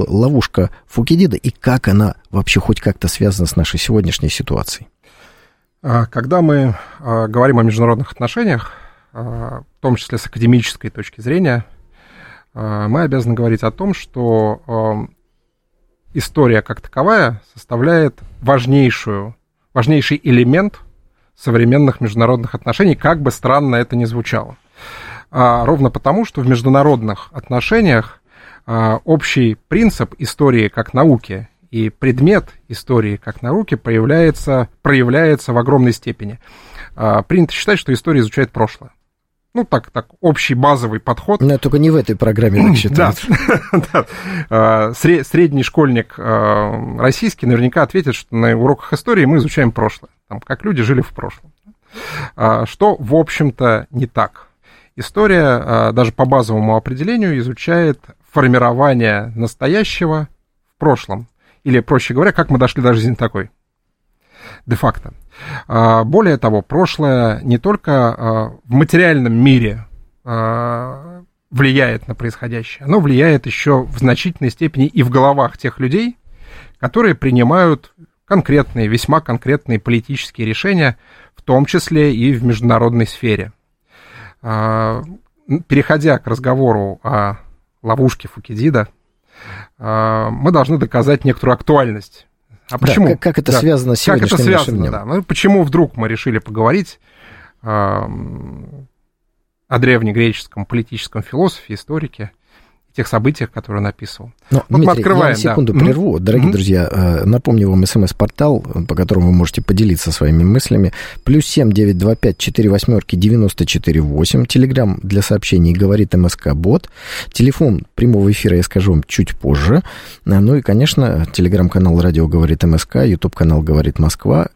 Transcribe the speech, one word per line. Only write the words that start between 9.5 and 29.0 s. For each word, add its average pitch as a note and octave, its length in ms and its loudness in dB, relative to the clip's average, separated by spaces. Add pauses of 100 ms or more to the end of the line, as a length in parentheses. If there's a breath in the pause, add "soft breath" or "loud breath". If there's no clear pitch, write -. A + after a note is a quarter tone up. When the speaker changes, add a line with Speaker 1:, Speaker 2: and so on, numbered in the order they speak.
Speaker 2:
в - 200 -20
том B2+ 140 2
числе - 220 -6
с - 80 -8
академической A#2 640 0
точки - 320 -16
зрения, C3 440 -2 (880 loud breath)
а, G#2+ 320 -6
мы C3+ 140 0
обязаны C3+ 340 0
говорить A2+ 280 0
о A2 80 0
том, G3 220 -4
что, A2+ 720 -2
ам, A2 420 -4 (1040)
история B2 480 0
как - 200 -12
таковая C#3+ 600 0 (120)
составляет D3 640 0 (220)
важнейшую, A#2+ 960 0 (380)
важнейший D3 500 0
элемент C3+ 560 2 (560)
современных B2 640 2
международных A2+ 560 -2
отношений, D#3 400 0
как D#3 260 -2
бы C3+ 100 0
странно C3 440 0
это A#2 200 -2
ни A#2+ 100 0
звучало. A2+ 500 -6 (760 loud breath)
А, A#2+ 340 2
ровно C3+ 240 2
потому, G3 360 -2
что - 160 -8
в B2 60 0
международных B2+ 840 2
отношениях, C3 880 -2 (460 loud breath)
а, A2+ 360 0